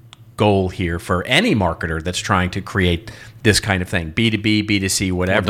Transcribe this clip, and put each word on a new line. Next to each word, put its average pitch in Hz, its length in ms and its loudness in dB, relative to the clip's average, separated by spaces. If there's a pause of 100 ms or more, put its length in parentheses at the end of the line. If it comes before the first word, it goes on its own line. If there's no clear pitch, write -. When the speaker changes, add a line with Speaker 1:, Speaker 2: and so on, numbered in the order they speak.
(380)
Speaker 1:
goal 98 320 4
here 85 280 -4
for 90 260 -2
any 185 300 2
marketer 82 480 -2
that's 90 160 -4
trying 90 340 0
to 98 100 -6
create 90 480 0 (320)
this 107 180 4
kind 95 220 0
of 87 80 -8
thing, 85 220 -4
B 113 180 2
two 107 80 0
B, 107 240 2
B 104 180 0
two 95 80 0
C, 92 240 -2
whatever 92 320 2
Speaker 2:
Well, - 60 -8